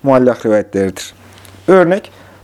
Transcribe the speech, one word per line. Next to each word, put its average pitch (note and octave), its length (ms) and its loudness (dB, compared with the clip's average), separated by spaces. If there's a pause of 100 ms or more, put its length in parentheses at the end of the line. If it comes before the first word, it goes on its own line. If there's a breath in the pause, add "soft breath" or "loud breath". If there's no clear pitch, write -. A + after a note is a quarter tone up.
muallak B2+ 440 0
rivayetleridir. G2 680 -4 (540 loud breath)
Örnek, F#3 420 0 (340 soft breath)